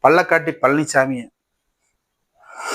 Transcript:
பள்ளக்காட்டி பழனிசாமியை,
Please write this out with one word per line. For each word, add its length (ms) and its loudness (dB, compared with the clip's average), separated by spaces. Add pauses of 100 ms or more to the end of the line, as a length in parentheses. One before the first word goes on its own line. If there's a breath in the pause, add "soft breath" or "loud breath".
பள்ளக்காட்டி 500 2
பழனிசாமியை, 720 -2 (1500 loud breath)